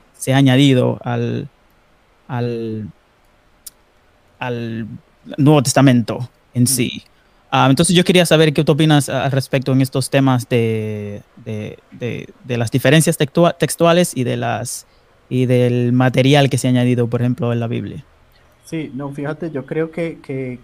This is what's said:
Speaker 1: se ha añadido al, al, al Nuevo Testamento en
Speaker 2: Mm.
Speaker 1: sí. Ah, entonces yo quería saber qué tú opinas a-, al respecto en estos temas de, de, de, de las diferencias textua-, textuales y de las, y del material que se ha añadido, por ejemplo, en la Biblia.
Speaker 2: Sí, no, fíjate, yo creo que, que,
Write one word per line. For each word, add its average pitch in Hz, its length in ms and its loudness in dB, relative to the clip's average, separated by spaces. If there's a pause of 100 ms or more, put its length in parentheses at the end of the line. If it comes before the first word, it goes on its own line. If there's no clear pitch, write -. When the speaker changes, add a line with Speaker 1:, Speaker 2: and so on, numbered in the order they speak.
(180)
Speaker 1:
se - 160 -4
ha 135 40 4
añadido 127 680 4
al, 120 460 -6 (800)
al, 113 580 -8 (1500)
al 117 480 -8 (500)
Nuevo 147 260 4
Testamento 123 640 2 (240)
en 123 100 2
Speaker 2:
Mm. 123 40 2
Speaker 1:
sí. 127 360 -4 (460)
Ah, 131 200 2
entonces 160 260 2
yo 180 80 4
quería 180 220 4
saber 156 280 4
qué 156 120 0
tú 165 80 2
opinas 147 340 2
a-, 131 180 -4
al 135 60 -2
respecto 131 400 -2
en 131 100 4
estos 131 280 -2
temas 131 400 0
de, 107 720 -4 (240)
de, 107 340 -10 (120)
de, - 380 -10 (140)
de 120 140 -6
las 117 140 -2
diferencias 151 460 2
textua-, 165 400 0
textuales 170 580 0
y 127 100 -4
de 123 100 -4
las, 117 500 -6 (440)
y 127 160 0
del 123 480 2
material 131 560 4
que 135 80 -2
se 131 100 -2
ha 127 40 2
añadido, 123 360 2
por 120 140 -2
ejemplo, 120 320 -2
en 117 80 -2
la 117 60 -4
Biblia. 113 360 -8 (640)
Speaker 2:
Sí, 160 280 -10
no, 139 200 -10
fíjate, 147 380 -8
yo 131 140 -8
creo 160 260 -6
que, 165 300 -8
que, 131 420 -10